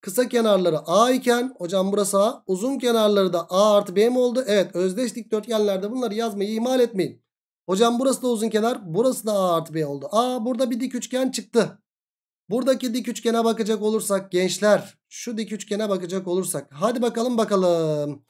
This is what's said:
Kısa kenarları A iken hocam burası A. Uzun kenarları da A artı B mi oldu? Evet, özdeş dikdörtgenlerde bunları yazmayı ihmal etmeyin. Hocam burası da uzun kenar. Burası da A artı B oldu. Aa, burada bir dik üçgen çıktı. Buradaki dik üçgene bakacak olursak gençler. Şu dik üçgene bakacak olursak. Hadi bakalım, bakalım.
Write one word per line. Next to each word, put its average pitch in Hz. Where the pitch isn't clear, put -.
Kısa 233
kenarları 190
A 202
iken 247
hocam 190
burası 202
A. 226
Uzun 233
kenarları 208
da 165
A 202
artı 196
B 214
mi 254
oldu? 247
Evet, 190
özdeş 185
dikdörtgenlerde 208
bunları 247
yazmayı 208
ihmal 240
etmeyin. 220
Hocam 233
burası 262
da 254
uzun 220
kenar. 214
Burası 214
da 214
A 185
artı 156
B 156
oldu. 139
Aa, 240
burada 254
bir 240
dik 254
üçgen 254
çıktı. 214
Buradaki 247
dik 233
üçgene 226
bakacak 220
olursak 202
gençler. 185
Şu -
dik 208
üçgene 208
bakacak 185
olursak. 175
Hadi 220
bakalım, 233
bakalım. 165